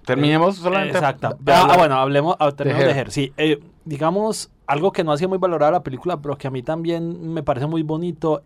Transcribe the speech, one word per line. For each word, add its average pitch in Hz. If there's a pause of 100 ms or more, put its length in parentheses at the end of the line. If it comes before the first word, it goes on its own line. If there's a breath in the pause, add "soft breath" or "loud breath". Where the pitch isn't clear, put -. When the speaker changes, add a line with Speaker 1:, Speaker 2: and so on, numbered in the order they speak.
Speaker 1:
Terminemos 156
Speaker 2:
Eh, 170
Speaker 1:
solamente 180
Speaker 2:
exacto. 139
Speaker 1:
de 139
Speaker 2:
Ah, 175
Speaker 1:
hablar 185
Speaker 2:
bueno, 151
hablemos, 143
ah, 151
Speaker 1:
de 143
Speaker 2:
terminemos 139
de 151
Speaker 1:
Hair. 139
Speaker 2:
Hair. 107
Sí, 139
eh, 151 (240)
digamos, 170 (160)
algo 151
que 190
no 156
ha 147
sido 180
muy 185
valorado 160
la 180
película, 147
pero 143
que 139
a -
mí 131
también 165
me 160
parece 143
muy 160
bonito, 156